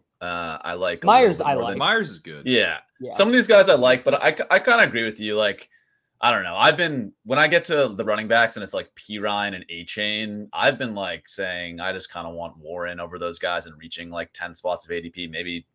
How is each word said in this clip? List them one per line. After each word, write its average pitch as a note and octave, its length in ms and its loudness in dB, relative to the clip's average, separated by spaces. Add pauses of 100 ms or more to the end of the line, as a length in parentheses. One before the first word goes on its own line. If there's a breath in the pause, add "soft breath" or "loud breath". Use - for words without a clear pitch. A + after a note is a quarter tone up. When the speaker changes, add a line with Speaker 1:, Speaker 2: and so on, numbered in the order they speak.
(220)
Speaker 1:
uh, F2 400 -8
I F2 120 -8
like F2+ 300 -4
a F3 40 -4
Speaker 2:
Myers, G#3+ 320 6
Speaker 1:
little D#3 60 -2
bit D3 60 2
Speaker 2:
I - 20 2
Speaker 1:
more B2 100 0
Speaker 2:
like. A2+ 80 -4
Speaker 1:
than G2 80 -6
Speaker 3:
Myers F#3+ 300 0
is F#2 100 -16
good. D2+ 260 -16
Speaker 1:
Yeah. G2+ 340 2 (200)
Speaker 2:
Yeah. B2 120 -12
Speaker 1:
Some G3 160 2
of A#3+ 60 2
these B3+ 140 4
guys G3 220 8
I E3 60 8
like, B2+ 280 4
but C#3 120 2
I, D#3 200 2 (160)
I F#3+ 80 6
kinda A#3 240 4
agree A#2 200 0
with G#2+ 160 -4
you. G#2 160 -4
Like, G#2 340 0 (500)
I A#2+ 120 4
don't G#2+ 100 2
know. F2 140 -6
I've C#3 200 4
been, D3 380 -4 (120)
when A#2+ 120 -2
I D#3 100 4
get E3+ 180 2
to D3 240 2
the G#2 140 -6
running G#2+ 240 -2
backs A2+ 280 4
and G#2+ 80 -10
it's, F#2 100 -10
like, F#2 220 -6
P G#2+ 240 -12
Ryan G2+ 340 -2
and F2+ 160 -12
A E2+ 160 -12
Chain, G#2 680 -6
I've A#2+ 280 0
been, A#2 160 -6
like, F2+ 340 -8
saying, F2 500 -8
"I F#2 140 -4
just F#2 180 -12
kinda E2+ 160 -10
want E2+ 300 -12
Warren F2 420 -10
over F2 200 -10
those E2+ 180 -8
guys," F2 300 -4
and D#2 100 -20
reaching, E2+ 320 -14
like, E2+ 240 -8
ten F2 220 -12
spots F2 300 -6
of E2+ 60 -12
A E2+ 80 -4
D E2+ 120 -10
P. F2 160 -10
Maybe, E2+ 480 -10